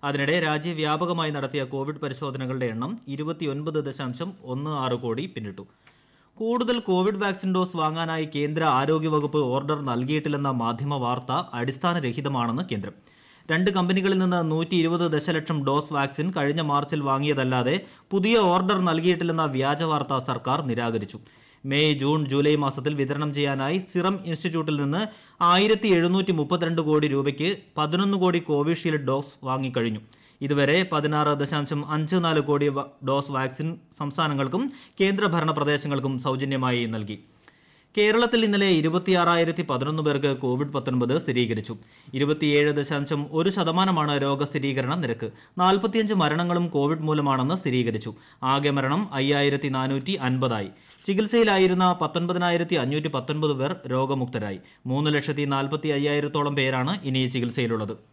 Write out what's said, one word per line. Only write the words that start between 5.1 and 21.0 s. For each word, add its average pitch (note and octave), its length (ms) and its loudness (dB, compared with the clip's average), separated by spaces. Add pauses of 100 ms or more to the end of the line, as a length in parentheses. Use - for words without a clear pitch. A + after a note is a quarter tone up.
പിന്നിട്ടു. G#2 400 -12 (720)
കൂടുതൽ A#3 420 0
കോവിഡ് F#3+ 360 2
വാക്സിൻ F#3+ 380 -2
ഡോസ് F#3 240 0
വാങ്ങാനായി D#3+ 580 -2
കേന്ദ്ര D3 280 0
ആരോഗ്യവകുപ്പ് D3+ 760 2
ഓർഡർ C#3 420 0
നൽകിയിട്ടില്ലെന്ന C#3+ 680 -2
മാധ്യമ A#2+ 440 -2
വാർത്ത B2 360 -2 (220)
അടിസ്ഥാനരഹിതമാണെന്ന് C3 1080 -2
കേന്ദ്രം. G#2+ 300 -6 (580)
രണ്ട് F3+ 200 2
കമ്പനികളിൽ F#3+ 460 2
നിന്ന് F3+ 340 2
നൂറ്റിയിരുപത് E3 600 2
ദശലക്ഷം D3+ 540 -2
ഡോസ് D3 280 0
വാക്സിൻ C#3+ 380 -2
കഴിഞ്ഞ D3+ 300 0
മാർച്ചിൽ D3 400 0
വാങ്ങിയതല്ലാതെ C#3 800 0 (300)
പുതിയ G3+ 260 4
ഓർഡർ F#3+ 440 4
നൽകിയിട്ടില്ലെന്ന E3+ 640 2
വ്യാജ C#3+ 380 0
വാർത്ത C3+ 440 0
സർക്കാർ B2+ 340 -2
നിരാകരിച്ചു. A2+ 580 -4 (460)